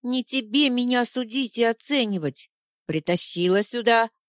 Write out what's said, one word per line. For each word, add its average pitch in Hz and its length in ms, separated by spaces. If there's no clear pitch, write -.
"Не 247 200
тебе 262 460
меня 247 340
судить 240 540
и 233 60
оценивать. 220 840
Притащила 175 760
сюда, 226 480